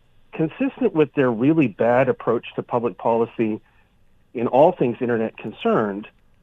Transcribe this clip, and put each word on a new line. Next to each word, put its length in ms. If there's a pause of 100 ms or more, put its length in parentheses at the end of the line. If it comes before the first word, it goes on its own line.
(320)
consistent 640
with 200
their 180
really 360
bad 400
approach 380 (100)
to 80
public 340
policy 640 (760)
in 140
all 240
things 300
internet 360
concerned, 720 (340)